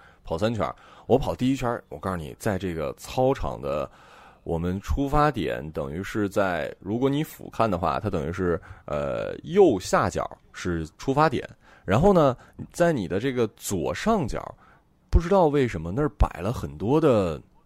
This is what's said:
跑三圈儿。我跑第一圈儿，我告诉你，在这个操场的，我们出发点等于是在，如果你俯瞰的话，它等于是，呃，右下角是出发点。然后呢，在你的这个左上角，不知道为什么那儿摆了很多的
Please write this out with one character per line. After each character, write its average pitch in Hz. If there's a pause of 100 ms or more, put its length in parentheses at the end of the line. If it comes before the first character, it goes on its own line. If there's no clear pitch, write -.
(240)
跑 82
三 110
圈 98
儿。 64 (340)
我 117
跑 85
第 127
一 139
圈 127
儿， 120
我 -
告 95
诉 92
你， 76
在 104
这 92
个 73
操 131
场 64
的， 69 (540)
我 82
们 90
出 139
发 147
点 69
等 71
于 85
是 104
在， 92
如 104
果 135
你 143
俯 -
瞰 113
的 92
话， 80
它 101
等 82
于 82
是， 87 (280)
呃， 60
右 160
下 139
角 - (280)
是 82 (100)
出 -
发 151
点。 - (380)
然 104
后 202
呢， 147 (380)
在 170
你 107
的 92
这 131
个 120
左 -
上 202
角， 85 (680)
不 180
知 165
道 185
为 139
什 98
么 82
那 127
儿 151
摆 -
了 98
很 92
多 127
的 101 (280)